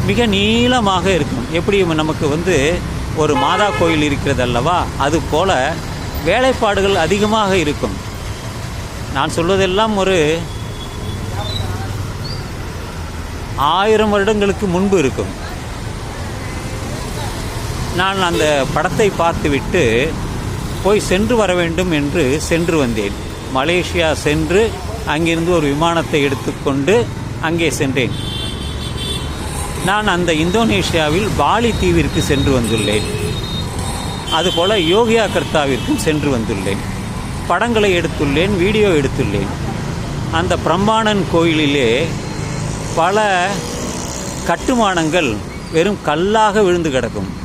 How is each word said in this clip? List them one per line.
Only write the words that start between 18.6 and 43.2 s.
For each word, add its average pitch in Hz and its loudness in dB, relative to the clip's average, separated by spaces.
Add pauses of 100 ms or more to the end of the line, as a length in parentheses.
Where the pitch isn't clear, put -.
படத்தை 185 2
பார்த்துவிட்டு 165 0 (960)
போய் 202 2
சென்று 214 2
வர 202 2
வேண்டும் 175 0
என்று 147 2 (180)
சென்று 165 2
வந்தேன். 110 0 (340)
மலேசியா 160 0 (100)
சென்று 165 2 (460)
அங்கிருந்து 165 0
ஒரு 165 2
விமானத்தை 151 0
எடுத்துக்கொண்டு 139 0 (460)
அங்கே 160 0
சென்றேன். 135 0 (1700)
நான் 208 0
அந்த 175 2
இந்தோனேஷியாவில் 175 2
பாலி 190 2
தீவிற்கு 160 2
சென்று 139 2
வந்துள்ளேன். 107 0 (1300)
அதுபோல 170 2 (160)
யோகியா 220 4
கர்த்தாவிற்கும் 147 0
சென்று 151 2
வந்துள்ளேன். 104 -2 (600)
படங்களை 208 2
எடுத்துள்ளேன், 160 2
வீடியோ 208 4
எடுத்துள்ளேன். 110 0 (840)
அந்த 175 0
பிரம்பானன் 202 2
கோயிலிலே 151 4 (1040)
பல 175 2 (1300)